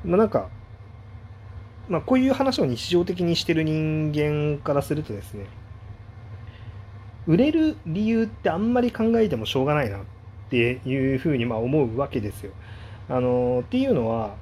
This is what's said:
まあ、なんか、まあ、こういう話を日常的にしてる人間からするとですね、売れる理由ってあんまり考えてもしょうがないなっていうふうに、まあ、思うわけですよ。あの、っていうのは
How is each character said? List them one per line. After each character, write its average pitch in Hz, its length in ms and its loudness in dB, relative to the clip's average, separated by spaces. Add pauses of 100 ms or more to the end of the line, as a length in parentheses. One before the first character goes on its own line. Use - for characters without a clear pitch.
ま 175 100 2
あ、 - 20 6
な 220 80 6
ん 208 40 2
か、 101 200 -2 (1400)
ま 170 100 0
あ、 - 20 0
こ 262 160 2
う - 20 6
い 262 100 4
う 269 40 4
話 269 260 2
を 190 80 4
日 123 240 -2
常 175 140 4
的 180 180 -2
に 170 140 2
し - 80 -2
て 165 100 0
る 160 80 2
人 156 500 0
間 147 460 0
か 147 140 -2
ら 139 100 4
す - 100 -4
る 151 120 -2
と - 80 -10
で 101 100 -8
す - 120 -14
ね、 98 120 -10 (1800)
売 160 80 6
れ 285 160 6
る 311 240 4 (100)
理 196 220 0
由 226 160 4
っ - 20 0
て 208 240 -2
あ 160 60 0
ん 226 180 2
ま 247 60 6
り 240 100 2
考 220 140 -2 (160)
え 220 80 4
て 143 80 0
も 107 100 -4
し - 100 -2
ょ 131 60 4
う - 20 4
が 147 100 4
な 147 100 4
い 104 60 -2
な 98 80 -6
っ - 20 -8 (500)
て 123 340 4
い 135 300 2
う 127 40 0
ふ 165 100 0
う 143 80 4
に、 117 100 2
ま 120 80 0
あ、 110 60 0
思 139 240 4
う 113 120 -2
わ 139 120 0
け 127 120 -2
で 104 120 -4
す - 100 -14
よ。 - 80 -12 (580)
あ 127 120 2
の、 123 440 2
っ - 40 -14
て 247 80 -2
い 262 100 2
う 247 80 4
の 117 140 2
は 110 340 -2